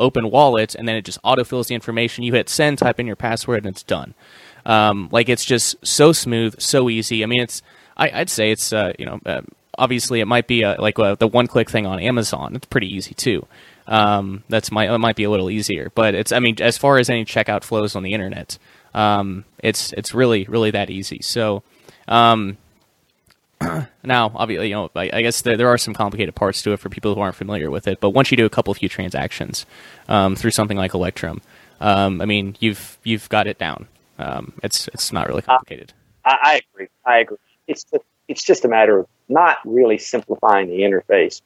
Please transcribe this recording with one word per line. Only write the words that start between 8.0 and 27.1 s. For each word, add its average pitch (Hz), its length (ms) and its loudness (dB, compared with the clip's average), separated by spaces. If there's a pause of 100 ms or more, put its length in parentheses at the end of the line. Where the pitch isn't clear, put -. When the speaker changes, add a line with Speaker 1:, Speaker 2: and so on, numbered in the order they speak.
Speaker 1:
I'd 170 160 -4
say 107 220 0
it's, - 220 -2
uh, 101 260 0
you - 80 -10
know, - 180 -10
uh, 69 180 -6 (360)
obviously 123 420 0
it 104 60 0
might 120 220 0
be, 117 160 2
uh, 101 180 0
like, 107 160 0
uh, 101 160 2
the 120 140 2
one-click 120 420 2
thing 107 160 -2
on 95 140 -4
Amazon. 110 560 -4
It's 135 100 -12
pretty 98 260 -2
easy 95 220 -10
too. 104 320 -2 (400)
Um, 104 600 2
that's 110 240 0
my, 107 200 0
it 117 60 0
might 110 180 0
be 107 80 -2
a 104 60 0
little 95 200 0
easier, 104 440 -4
but 110 220 2
it's, 110 160 -2
I 123 80 2
mean, 117 200 2
as 117 160 2
far 139 220 4
as 120 100 2
any 117 160 -2
checkout 107 400 -2
flows 107 320 -2
on 92 60 -6
the 95 100 -6
internet, - 460 -8 (340)
um, 101 520 0 (160)
it's, - 340 -2
it's 104 200 -8
really, 117 300 2
really 110 280 0
that 101 180 -2
easy. 95 320 -10
So, 107 400 -2 (460)
um, 113 480 4 (1040)
<clears throat> - 0 - (420)
now, 120 320 2
obviously, 110 340 -2
you 101 60 -4
know, 95 200 -4
I, 90 180 -2
I 117 100 0
guess 117 200 0
there, 117 140 2
there 120 120 4
are 123 100 4
some 110 160 -6
complicated 104 400 -4
parts 98 280 -2
to 104 100 0
it 101 80 -2
for - 80 -10
people 101 260 -4